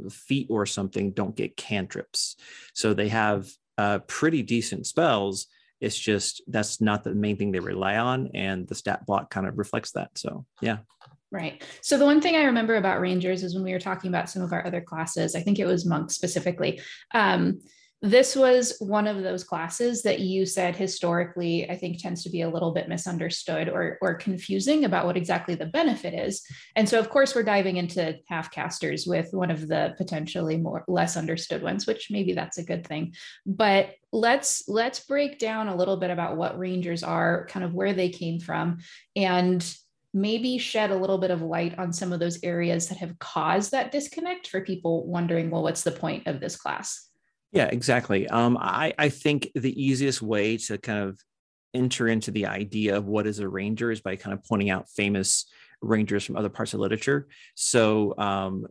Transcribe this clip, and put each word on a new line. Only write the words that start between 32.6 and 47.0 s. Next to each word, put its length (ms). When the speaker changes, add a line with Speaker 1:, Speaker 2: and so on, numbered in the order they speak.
Speaker 2:
good 220
thing. 280
But 480
let's, 560
let's 320
break 380
down 300
a 80
little 200
bit 140
about 260
what 220
Rangers 440
are, 440
kind 180
of 80
where 220
they 160
came 280
from, 420
and 500
maybe 460
shed 320
a 60
little 220
bit 120
of 100
light 380
on 120
some 220
of 80
those 220
areas 460
that 100
have 200
caused 540
that 180
disconnect 560
for 140
people 460
wondering, 440
"Well, 120
what's 200
the 80
point 380
of 100
this 160
class?" 540